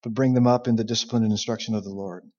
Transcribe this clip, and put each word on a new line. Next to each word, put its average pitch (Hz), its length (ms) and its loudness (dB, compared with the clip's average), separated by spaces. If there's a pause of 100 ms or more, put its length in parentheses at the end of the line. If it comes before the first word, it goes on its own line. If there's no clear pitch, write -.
but 113 100 -8
bring 131 180 2
them 123 140 4
up 123 220 4
in 113 80 4
the 113 80 0
discipline 113 400 -2
and 107 80 2
instruction 110 420 -4
of 104 80 -2
the 98 80 -12
Lord. 98 320 -10 (160)